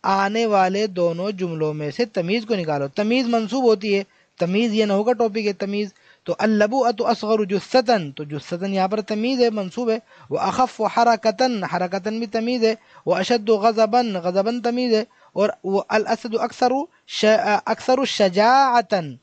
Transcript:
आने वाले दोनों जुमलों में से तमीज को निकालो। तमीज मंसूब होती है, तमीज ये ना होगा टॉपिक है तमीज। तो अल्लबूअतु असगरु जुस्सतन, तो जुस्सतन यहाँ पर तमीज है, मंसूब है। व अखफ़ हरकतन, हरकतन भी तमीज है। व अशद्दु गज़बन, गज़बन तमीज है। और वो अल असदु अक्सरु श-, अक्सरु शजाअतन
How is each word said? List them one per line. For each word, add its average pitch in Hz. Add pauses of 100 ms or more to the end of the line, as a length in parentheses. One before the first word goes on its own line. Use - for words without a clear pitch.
आने 196
वाले 196
दोनों 175
जुमलों 165
में 151
से 240
तमीज 208
को 220
निकालो। 151
तमीज 233
मंसूब 233
होती 214
है, 196 (360)
तमीज 202
ये 214
ना 202
होगा 208
टॉपिक 220
है 202
तमीज। 202 (340)
तो 175
अल्लबूअतु 220
असगरु 214
जुस्सतन, 202
तो 151
जुस्सतन 170
यहाँ 190
पर 214
तमीज 226
है, 240
मंसूब 220
है। 226 (300)
व -
अखफ़ 226
हरकतन, 226
हरकतन 185
भी 233
तमीज 226
है। 220 (320)
व -
अशद्दु 208
गज़बन, 220
गज़बन 196
तमीज 240
है। 214 (300)
और 202 (100)
वो 196
अल 208
असदु 220
अक्सरु 254 (220)
श-, 214
अक्सरु 254
शजाअतन 208